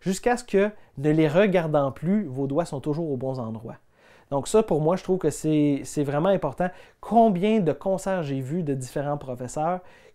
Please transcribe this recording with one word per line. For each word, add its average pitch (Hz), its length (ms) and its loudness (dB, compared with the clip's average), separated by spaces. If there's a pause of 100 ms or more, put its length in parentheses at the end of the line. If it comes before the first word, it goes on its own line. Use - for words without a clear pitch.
jusqu'à 233 360 -2
ce 240 60 -12
que 202 280 0 (260)
ne 147 140 2
les 156 160 4
regardant 160 640 2
plus, 196 340 -2
vos 135 220 -4
doigts 151 180 -2
sont 147 140 -8
toujours 156 320 -4
aux 131 60 -4
bons 131 220 -6
endroits. 110 380 -10 (540)
Donc 139 160 -2
ça, 220 160 4
pour 165 180 0
moi, 160 140 2
je 180 80 -6
trouve 185 160 0
que 156 100 0
c'est, 147 540 2
c'est 147 200 -4
vraiment 147 260 2
important. 180 400 2 (320)
Combien 220 580 4
de 156 120 4
concerts 190 520 -2
j'ai 139 160 -4
vus 151 240 -4
de 143 100 -2
différents 139 440 -4
professeurs 139 640 -6 (340)